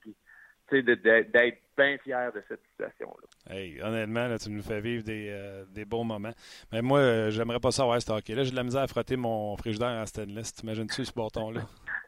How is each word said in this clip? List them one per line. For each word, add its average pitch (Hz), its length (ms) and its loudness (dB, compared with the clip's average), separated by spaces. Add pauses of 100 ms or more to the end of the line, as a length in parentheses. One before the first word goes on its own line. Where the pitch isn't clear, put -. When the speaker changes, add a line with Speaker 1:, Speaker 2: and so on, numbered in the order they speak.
Speaker 1:
Puis, 110 140 -18 (540)
tu 139 80 4
sais, 135 60 6
de, 120 120 6
de, 113 360 8
d'être 120 280 4 (180)
bien 139 220 4
fier 123 340 -4
de 104 160 -10
cette 117 220 -12
situation-là. - 840 -12
Speaker 2:
Hey, 87 280 -10
honnêtement, 110 440 -2
là, 117 120 -2
tu 107 120 -8
nous 104 120 -6
fais 107 180 -4
vivre 113 240 -4
des, 107 260 -8
euh, 98 380 -12
des 101 160 -12
beaux 113 180 -2
moments. 110 300 -4 (400)
Mais 113 100 0
moi, 135 180 4
euh, 113 300 6
j'aimerais 117 300 0
pas 123 120 4
ça 139 100 2
avoir 120 180 4
ce - 100 -4
hockey-là. 110 340 -2
J'ai 127 80 -2
de 127 40 -6
la 127 80 0
misère 127 180 0
à 131 40 0
frotter 123 300 -2
mon 110 400 -2
frigidaire 113 340 -2
en 113 160 -4
stainless. 104 480 -8
T'imagines-tu 110 500 -4
ce - 80 -8
bâton-là ? 113 480 -4 (480)